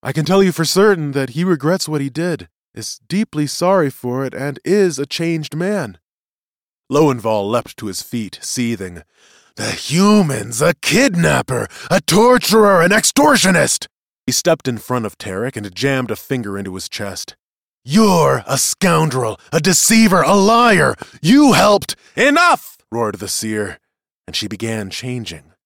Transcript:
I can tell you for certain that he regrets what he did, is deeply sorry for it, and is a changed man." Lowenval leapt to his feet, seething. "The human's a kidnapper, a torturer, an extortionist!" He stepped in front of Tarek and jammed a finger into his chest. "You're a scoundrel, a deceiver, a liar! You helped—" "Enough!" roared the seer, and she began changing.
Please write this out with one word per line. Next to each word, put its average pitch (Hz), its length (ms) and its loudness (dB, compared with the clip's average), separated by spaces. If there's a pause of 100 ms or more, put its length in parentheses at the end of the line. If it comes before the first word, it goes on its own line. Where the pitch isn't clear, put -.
I 135 100 -8
can 156 120 -2
tell 190 180 4
you 185 100 2
for 165 120 -2
certain 180 480 2
that 135 180 -4
he 151 140 -4
regrets 170 440 -2
what 151 120 -4
he 139 80 -4
did, 147 400 -6 (240)
is - 360 -14
deeply 165 380 -2
sorry 175 440 0
for 123 340 -6
it, 127 80 -8
and 139 320 -8
is 180 340 2
a 139 80 -4
changed 165 500 -6
man." 165 420 -6 (920)
Lowenval 113 600 2
leapt 113 300 -4
to 110 80 -12
his 95 140 -8
feet, 110 400 -8
seething. 95 600 -6 (540)
"The 110 160 -8
human's 143 880 0
a 165 120 2
kidnapper, 160 920 0 (220)
a 180 100 2
torturer, 208 800 4
an 180 120 2
extortionist!" 190 960 2 (360)
He 127 80 -4
stepped - 360 0
in 117 100 -6
front 123 260 -6
of 101 140 -8
Tarek 104 380 -8
and 101 180 -12
jammed 127 360 -2
a 104 60 -4
finger 104 400 -8
into 95 180 -10
his 92 140 -12
chest. - 460 -12 (500)
"You're 151 640 2
a 135 100 -4
scoundrel, 143 840 -2 (120)
a 165 80 0
deceiver, 185 600 4
a 170 140 4
liar! 202 580 4 (260)
You 262 340 6
helped—" 202 420 2 (180)
"Enough!" 294 640 2 (140)
roared 110 260 -2
the 101 100 -10
seer, 107 520 -6 (460)
and 85 100 -10
she 107 100 -6
began 107 440 -8
changing. 101 640 -12 (120)